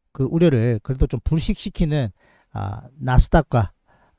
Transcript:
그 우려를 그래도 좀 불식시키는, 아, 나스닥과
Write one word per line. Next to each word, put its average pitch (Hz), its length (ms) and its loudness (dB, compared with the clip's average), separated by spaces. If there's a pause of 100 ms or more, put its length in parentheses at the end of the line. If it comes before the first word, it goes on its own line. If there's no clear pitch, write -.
(120)
그 135 120 -6
우려를 123 580 2
그래도 135 240 -2
좀 127 180 -4
불식시키는, 151 840 -2 (440)
아, 101 280 -8 (160)
나스닥과 127 720 2 (480)